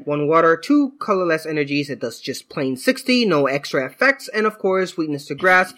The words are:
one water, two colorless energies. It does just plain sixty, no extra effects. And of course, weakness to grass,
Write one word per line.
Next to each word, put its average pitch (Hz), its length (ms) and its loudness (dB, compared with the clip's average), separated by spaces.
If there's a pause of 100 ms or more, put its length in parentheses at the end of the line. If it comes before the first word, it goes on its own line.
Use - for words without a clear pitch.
one 147 220 -2
water, 165 300 4
two 285 420 2
colorless 175 460 -2
energies. 143 460 -2
It 117 100 -8
does 120 220 -8
just - 260 -10
plain 131 300 -4
sixty, 247 480 0
no 147 200 4
extra 139 380 -2
effects. 262 440 -2
And 214 180 -2
of 214 120 -4
course, 185 380 -2
weakness 151 300 -6
to 147 80 -8
grass, 185 440 2